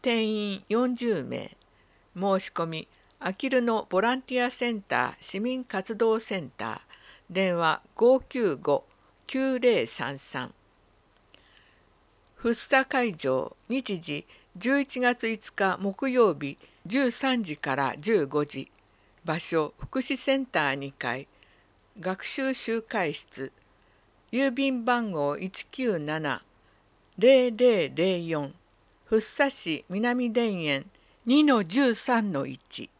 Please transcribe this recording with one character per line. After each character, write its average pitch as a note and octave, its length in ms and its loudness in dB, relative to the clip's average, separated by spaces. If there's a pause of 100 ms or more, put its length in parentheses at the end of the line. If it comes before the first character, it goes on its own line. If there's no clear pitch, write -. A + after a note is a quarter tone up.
定 A#3 240 0
員 G#3 460 -4
四 B3 260 0
十 A3 280 -2
名。 - 300 -8 (600)
申 F#3+ 240 2
し - 80 -6
込 - 160 -4
み、 D#3+ 240 -8 (320)
あ F#3+ 140 -4
き C4+ 160 -2
る B3+ 100 4
野 A#3 300 0
ボ F#3 100 2
ラ A#3 140 2
ン C4 80 -6
テ B3+ 140 -6
ィ B3 100 2
ア B3+ 40 -2
セ A#3+ 220 -4
ン G#3+ 80 -6
タ B2 280 0
ー - 140 -12
市 - 180 -8
民 B3+ 220 -4
活 G3+ 320 -6
動 A3 240 2
セ G3 220 -6
ン D3 160 -10
タ G#2+ 240 -8 (500)
ー。 F3 40 -14
電 F3+ 240 2
話 E3 240 2 (120)
五 B3+ 260 6
九 G#3+ 360 0
五 C#3 260 0 (440)
九 C4 320 0
零 A3 280 4
三 C3 300 -6
三。 - 380 -8 (1800)
福 A#3 160 0
生 C4 320 2
会 A#3+ 320 -2
場、 C3 400 -2 (140)
日 A3 280 -4
時、 D#3 280 -8 (280)
十 A#3+ 240 0
一 C4+ 220 -2
月 B3 260 0
五 A3 280 -6
日 F#3+ 260 0
木 G3+ 300 -2
曜 A#3 240 6
日、 C#3 240 -8 (260)
十 B3 260 2
三 B3+ 320 0
時 D#3 140 -6
か C#3 180 -2
ら C3+ 220 0
十 E3+ 300 2
五 D3 180 0
時。 C3+ 260 -10 (540)
場 E3 140 -2
所、 D#3+ 400 -2
福 - 220 -6
祉 C4+ 140 -4
セ C4+ 220 0
ン C4+ 80 -2
タ D#3 240 0
ー C3+ 60 0
二 C#3 180 -8
階。 C3 340 -6 (720)
学 F#3 240 -6
習 C4+ 300 -2
集 A3+ 300 -4
会 F3 320 -2
室。 - 360 -12 (800)
郵 C4+ 200 2
便 B3+ 340 -2
番 A#3+ 260 0
号 D3 280 -2
一 F#3+ 320 -8
九 A#3 280 -2
七 D3+ 440 -4 (760)
零 B3 400 6
零 G#3 380 4
零 E3+ 320 0
四。 D3+ 280 -4 (520)
福 A3 160 2
生 - 260 0
市 - 400 -6
南 A#3+ 420 0
田 A#3 120 2
園 E3 420 -2 (400)
二 C#4+ 200 6
の B3 200 4
十 A#3 300 2
三 A3 360 0
の C#3 140 -2
一。 - 560 -12